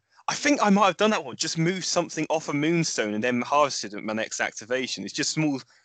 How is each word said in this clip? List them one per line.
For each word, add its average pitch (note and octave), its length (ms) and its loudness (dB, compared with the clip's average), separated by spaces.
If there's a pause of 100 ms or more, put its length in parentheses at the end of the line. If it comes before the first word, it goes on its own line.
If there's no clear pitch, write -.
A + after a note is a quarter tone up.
(260)
I - 80 -2
think - 260 2
I G#3 80 4
might G3+ 180 6
have F3+ 100 2
done G#3+ 140 4
that F3 140 -2
one. A#2 120 -10
Just E3 220 -4
move F3 260 0
something E3 440 -2
off D#3 200 -2
a D#3+ 40 -4
moonstone D3 600 0
and G#2+ 80 -2
then B2 180 2
harvested B2+ 540 0
at G2+ 80 -10
my G#2+ 100 -6
next A2 280 -4
activation. A2+ 640 -4
It's G2 100 -10
just C#3+ 160 -2
small D3+ 300 -2 (240)